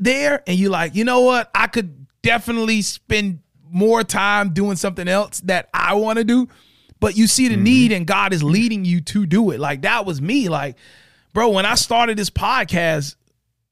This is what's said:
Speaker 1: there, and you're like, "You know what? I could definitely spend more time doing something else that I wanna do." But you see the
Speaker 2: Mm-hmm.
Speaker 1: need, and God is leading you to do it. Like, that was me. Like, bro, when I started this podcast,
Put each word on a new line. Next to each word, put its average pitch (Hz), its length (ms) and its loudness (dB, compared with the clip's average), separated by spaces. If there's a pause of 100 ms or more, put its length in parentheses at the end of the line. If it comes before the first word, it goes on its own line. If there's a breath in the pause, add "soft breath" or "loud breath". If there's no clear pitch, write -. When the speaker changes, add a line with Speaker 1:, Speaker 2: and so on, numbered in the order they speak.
Speaker 1:
there, 277 420 0
and 180 140 0
you're 196 100 2
like, 165 240 -2
"You 208 120 0
know 247 160 2
what? 247 340 2
I 220 120 2
could 151 380 -6 (160)
definitely 226 600 0
spend 196 580 -4 (320)
more 220 320 2
time 202 500 0
doing 196 220 0
something 180 320 -6
else 196 380 -2
that 185 280 -2
I 175 220 0
wanna 220 280 0
do." 247 240 2 (520 soft breath)
But 208 180 -2
you 220 100 6
see 254 200 2
the 226 80 -2
Speaker 2:
Mm-hmm. 196 80 0
Speaker 1:
need, 247 300 4
and 175 120 -2
God 196 280 0
is 160 100 0
leading 202 420 0
you 175 160 2
to 208 240 -2
do 196 260 2
it. 117 80 -6
Like, 143 240 -6
that 208 220 0
was 156 160 -6
me. 214 280 0
Like, 143 260 -6 (580 soft breath)
bro, 226 160 2
when 196 160 2
I 220 100 0
started 233 420 0
this 202 120 -4
podcast, 170 880 -2 (560)